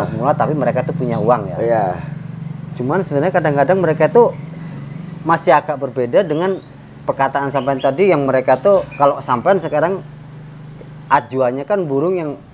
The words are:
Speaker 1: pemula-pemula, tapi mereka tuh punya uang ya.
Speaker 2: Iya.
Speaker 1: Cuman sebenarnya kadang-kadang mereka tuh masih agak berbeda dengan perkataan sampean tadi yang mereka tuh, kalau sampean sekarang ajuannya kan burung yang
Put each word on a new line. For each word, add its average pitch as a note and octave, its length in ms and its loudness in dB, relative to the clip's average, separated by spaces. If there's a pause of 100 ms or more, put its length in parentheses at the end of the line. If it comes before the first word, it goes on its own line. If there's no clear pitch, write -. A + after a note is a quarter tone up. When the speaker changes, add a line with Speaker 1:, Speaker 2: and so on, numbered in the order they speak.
Speaker 1:
pemula-pemula, A#2 320 0
tapi A#2 180 0
mereka B2 280 0
tuh B2+ 120 -4
punya A#2+ 220 -2
uang A2 320 2
ya. F2 100 -8
Speaker 2:
Iya. A#2 280 2 (880)
Speaker 1:
Cuman C#3 240 -2
sebenarnya E3 320 0
kadang-kadang D#3 480 2
mereka D#3 280 2
tuh A#3 280 4 (880)
masih E3 300 2
agak D3 260 2
berbeda B2+ 420 0
dengan F3 380 0 (440)
perkataan C#3 460 -2
sampean C3+ 300 0
tadi C#3+ 320 2
yang D3 120 2
mereka C3 340 4
tuh, G3 260 4 (120)
kalau C#3+ 240 2
sampean C3+ 380 2
sekarang D#3+ 460 -2 (1040)
ajuannya C3 580 0
kan G3+ 180 0
burung D3+ 320 0
yang D#3 220 -4 (180)